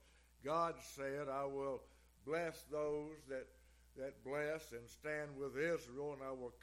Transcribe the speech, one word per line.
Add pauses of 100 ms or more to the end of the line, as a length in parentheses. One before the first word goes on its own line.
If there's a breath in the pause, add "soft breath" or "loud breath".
(440 loud breath)
God (200)
said,
'I
will (420 loud breath)
bless (100)
those (100)
that, (500 soft breath)
that
bless
and
stand
with
Israel,
and
I
will